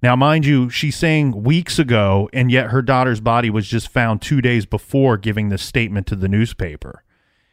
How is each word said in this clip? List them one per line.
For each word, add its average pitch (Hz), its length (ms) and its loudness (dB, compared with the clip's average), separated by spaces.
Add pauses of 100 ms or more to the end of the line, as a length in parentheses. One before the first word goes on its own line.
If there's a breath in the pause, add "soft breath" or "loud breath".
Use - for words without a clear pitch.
Now, 123 140 4
mind 151 280 2
you, 135 240 2
she's 139 280 -6
saying 147 480 0
weeks 165 340 0
ago, 104 540 2
and 123 180 0
yet 123 200 2
her 127 120 2
daughter's 127 380 0
body 117 280 0
was 107 200 -2
just 117 200 -4
found 113 320 -2
two 139 220 -2
days 120 240 0
before 131 500 0
giving 104 320 -2
this 98 140 -4
statement 104 460 -4
to 104 80 -4
the 95 120 -2
newspaper. 98 760 -4 (500)